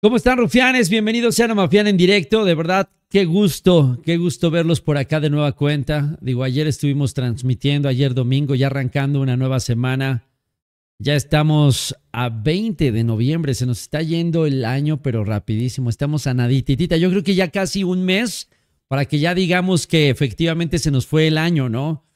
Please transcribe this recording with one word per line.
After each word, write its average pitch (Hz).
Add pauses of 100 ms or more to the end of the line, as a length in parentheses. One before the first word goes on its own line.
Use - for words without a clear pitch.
¿Cómo 220
están, 247
rufianes? 247
Bienvenidos 226
sean 233
a 226
Mafián 202
en 202
directo. 196
De 175
verdad, 175 (220)
qué 196
gusto, 165
qué 170
gusto 170
verlos 165
por 147
acá 156
de 151
nueva 147
cuenta. 147
Digo, 127
ayer 139
estuvimos 143
transmitiendo, 127
ayer 131
domingo, 131
ya 135
arrancando 139
una 131
nueva 131
semana. 127 (760)
Ya 139
estamos 151 (160)
a 120
veinte 151
de 110
noviembre, 120
se 127
nos 120
está -
yendo 165
el 131
año, 143
pero 113
rapidísimo. 113
Estamos 143
a 127
nadititita. 131
Yo 180
creo 185
que 196
ya 180
casi 196
un 185
mes 190 (380)
para 135
que 151
ya 170
digamos 180
que 156
efectivamente 160
se 143
nos 127
fue 156
el 156
año, 156
¿no? 143